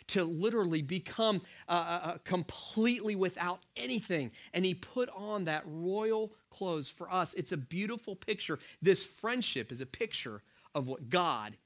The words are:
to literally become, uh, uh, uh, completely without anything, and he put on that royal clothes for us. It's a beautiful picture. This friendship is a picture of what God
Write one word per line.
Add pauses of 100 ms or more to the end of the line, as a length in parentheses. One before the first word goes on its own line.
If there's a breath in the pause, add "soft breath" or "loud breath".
to
literally
become, (260 loud breath)
uh,
uh,
uh,
completely
without (140)
anything, (240 loud breath)
and
he
put
on
that
royal (160 loud breath)
clothes
for
us.
It's
a
beautiful
picture. (200 loud breath)
This
friendship
is
a
picture (340 soft breath)
of
what
God